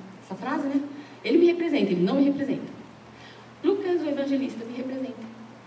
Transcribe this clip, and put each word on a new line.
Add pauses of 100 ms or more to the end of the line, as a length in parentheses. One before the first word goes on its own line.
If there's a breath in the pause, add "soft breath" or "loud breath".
(240)
essa
frase,
né? (420 loud breath)
Ele
me
representa,
ele
não
me
representa. (920 loud breath)
"Lucas,
o
evangelista,
me
representa." (320)